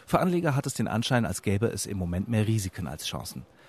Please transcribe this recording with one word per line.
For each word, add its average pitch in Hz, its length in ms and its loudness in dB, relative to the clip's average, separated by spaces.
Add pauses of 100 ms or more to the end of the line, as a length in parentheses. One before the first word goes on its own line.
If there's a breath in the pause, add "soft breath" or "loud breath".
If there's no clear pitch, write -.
Für - 140 2
Anleger 170 340 2
hat 139 100 0
es 135 80 -4
den 113 140 -2
Anschein, 117 400 2
als - 160 -4
gäbe 101 240 2
es - 180 -4
im 101 140 -4
Moment 87 300 -2
mehr 107 180 4
Risiken 98 400 0
als 69 180 -8
Chancen. - 380 -8 (260 soft breath)